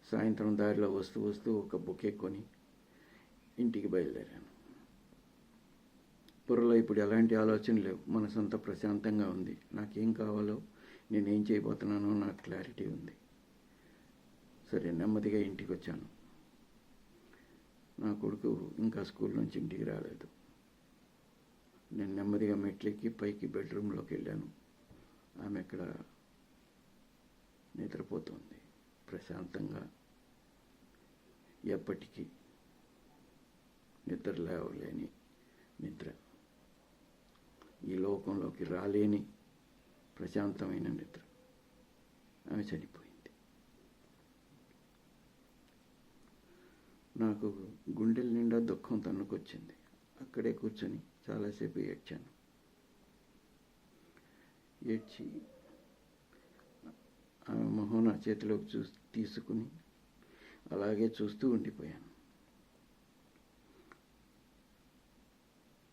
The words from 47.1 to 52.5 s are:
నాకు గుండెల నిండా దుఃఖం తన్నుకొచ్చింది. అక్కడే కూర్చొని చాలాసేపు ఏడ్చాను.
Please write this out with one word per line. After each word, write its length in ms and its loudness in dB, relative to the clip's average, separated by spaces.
నాకు 520 0
గుండెల 380 2
నిండా 300 4
దుఃఖం 400 0
తన్నుకొచ్చింది. 760 -6
అక్కడే 320 -2
కూర్చొని 500 -4
చాలాసేపు 480 -2
ఏడ్చాను. 460 -6